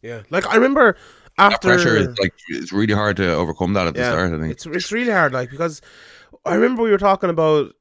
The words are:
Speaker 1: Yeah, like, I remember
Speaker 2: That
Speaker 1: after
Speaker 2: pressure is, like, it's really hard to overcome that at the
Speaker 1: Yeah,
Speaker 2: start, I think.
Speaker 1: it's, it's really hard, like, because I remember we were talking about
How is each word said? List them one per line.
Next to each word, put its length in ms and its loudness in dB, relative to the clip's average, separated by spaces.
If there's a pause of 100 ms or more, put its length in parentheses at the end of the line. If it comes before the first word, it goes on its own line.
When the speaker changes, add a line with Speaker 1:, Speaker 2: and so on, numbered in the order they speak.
Speaker 1:
Yeah, 280 -14
like, 180 -4
I 80 -2
remember 420 4 (400)
Speaker 2:
That 160 4
Speaker 1:
after 160 0
Speaker 2:
pressure 280 4
is, 220 -2
like, 140 0 (160)
it's 220 -8
really 220 2
hard 240 0
to 160 0
overcome 400 -2
that 140 2
at 80 -4
the 60 -4
Speaker 1:
Yeah, 100 0
Speaker 2:
start, 220 0
I 60 -4
think. 120 -4
Speaker 1:
it's, 160 -12
it's 240 -6
really 200 -2
hard, 220 0
like, 160 -4
because 320 -8 (640)
I 80 -2
remember 300 2
we 80 2
were 80 2
talking 320 0
about 500 0